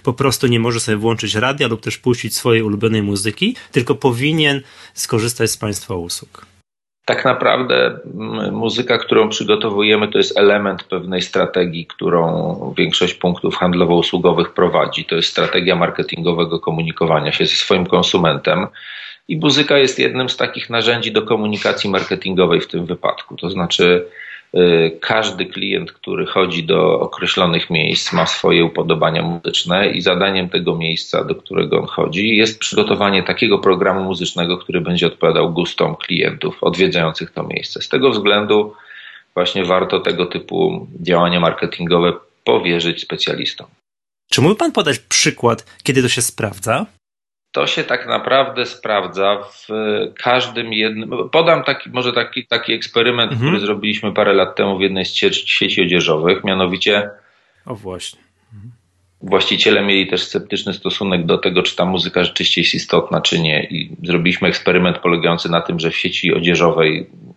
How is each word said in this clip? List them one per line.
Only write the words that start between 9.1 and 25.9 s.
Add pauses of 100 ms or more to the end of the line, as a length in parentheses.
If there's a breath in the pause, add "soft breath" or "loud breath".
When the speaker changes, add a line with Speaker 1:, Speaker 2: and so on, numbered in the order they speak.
Speaker 2:
przygotowujemy,
to
jest
element
pewnej
strategii,
którą
większość
punktów
handlowo-usługowych
prowadzi.
To
jest
strategia
marketingowego
komunikowania
się
ze
swoim
konsumentem. (640 loud breath)
I
muzyka
jest
jednym
z
takich
narzędzi
do
komunikacji
marketingowej
w
tym
wypadku.
To
znaczy, (480 loud breath)
y,
każdy
klient,